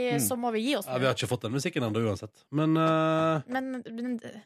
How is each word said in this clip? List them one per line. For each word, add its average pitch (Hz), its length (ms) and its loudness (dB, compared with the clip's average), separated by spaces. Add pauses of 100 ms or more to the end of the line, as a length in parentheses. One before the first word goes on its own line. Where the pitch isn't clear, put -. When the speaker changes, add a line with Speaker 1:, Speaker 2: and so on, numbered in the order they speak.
(120)
Speaker 1:
Mm. 254 80 2
Speaker 2:
så 240 180 0
må 240 140 -2
vi 220 100 0
gi 277 120 0
oss 208 120 -2
Speaker 3:
Ja, 127 80 -6
Speaker 2:
nå. 127 60 0
Speaker 3:
vi 127 40 2
har 131 100 4
ikke - 140 -4
fått 123 140 -2
den 113 100 -4
musikken 143 320 -2
ennå 110 160 0
uansett. 107 320 -2 (180)
Men, 156 280 2
eh, 160 680 4
Speaker 2:
Men, 262 380 -4
men, 233 300 -6 (320)